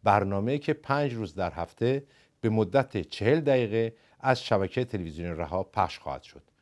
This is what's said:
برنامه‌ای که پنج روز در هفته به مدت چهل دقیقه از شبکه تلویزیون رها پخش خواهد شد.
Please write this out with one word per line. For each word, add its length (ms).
برنامه‌ای 560
که 140
پنج 420
روز 200
در 180
هفته 520
به 80
مدت 520
چهل 400
دقیقه 540
از 220
شبکه 420
تلویزیون 520
رها 260
پخش 360
خواهد 240
شد. 200